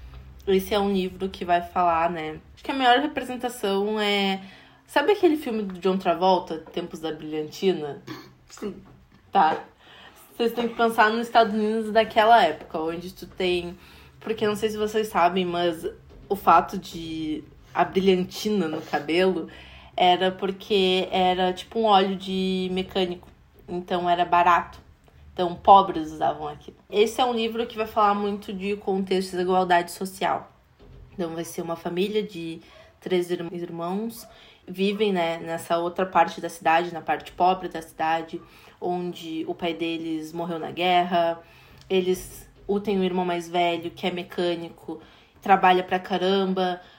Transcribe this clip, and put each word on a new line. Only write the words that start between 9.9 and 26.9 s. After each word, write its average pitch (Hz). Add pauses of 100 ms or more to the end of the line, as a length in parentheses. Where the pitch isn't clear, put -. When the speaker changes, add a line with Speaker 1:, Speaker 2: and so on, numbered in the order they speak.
Speaker 1:
Vocês 233
têm 233
que 226
pensar 226
nos 233
Estados 220
Unidos 214
daquela 220
época, 160
onde 170
tu -
tem, 180 (420)
porque 220
não 208
sei 208
se 208
vocês 214
sabem, 180
mas 175 (420)
o 202
fato 185
de 160 (300)
a 175
brilhantina 185
no 160
cabelo 160 (480)
era 180
porque 190
era 185
tipo -
um 220
óleo 196
de 185
mecânico, 185 (400)
então 180
era 175
barato. 175 (500)
Então, 180
pobres 180
usavam 151
aquilo. - (140)